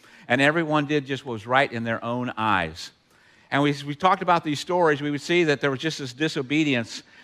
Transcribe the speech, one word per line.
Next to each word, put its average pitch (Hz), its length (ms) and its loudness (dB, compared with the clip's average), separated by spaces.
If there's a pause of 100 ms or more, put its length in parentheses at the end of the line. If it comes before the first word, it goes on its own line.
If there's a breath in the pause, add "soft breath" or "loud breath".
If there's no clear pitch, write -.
(280 loud breath)
and 127 120 2
everyone 151 460 2
did 143 200 -2
just 135 200 -8
what 123 60 -8
was 104 120 -8
right 127 280 2
in 117 100 -6
their 113 220 -4
own 123 320 -4
eyes. 95 560 -2 (580 soft breath)
And 139 140 2
we, 143 100 2 (100)
we 143 120 -8
talked 190 260 2
about 170 220 2
these 151 160 -2
stories, 160 420 2
we 147 80 -2
would 143 100 -4
see 175 220 2
that 147 180 2
there 143 120 2
was 127 80 -4
just 156 180 -4
this 131 140 -8
disobedience, 143 920 -2 (220 loud breath)